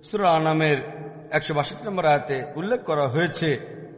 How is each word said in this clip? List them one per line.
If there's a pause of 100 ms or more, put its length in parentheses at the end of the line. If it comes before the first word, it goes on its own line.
সূরা
আনামের (300)
একশো
বাষট্টি
নম্বর
আয়াতে (120)
উল্লেখ
করা
হয়েছে (180)